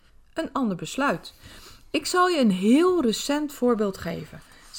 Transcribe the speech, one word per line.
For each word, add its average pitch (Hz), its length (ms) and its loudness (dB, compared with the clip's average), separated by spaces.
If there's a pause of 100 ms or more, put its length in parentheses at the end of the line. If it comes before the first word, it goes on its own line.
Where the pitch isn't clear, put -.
(340)
een 320 200 -8
ander 220 240 -2
besluit. 208 560 -6 (560)
Ik - 160 -4
zal 359 220 2
je 339 120 0
een 226 120 4
heel 294 500 4
recent 285 520 -2
voorbeeld 214 440 0
geven. 165 440 -10 (380)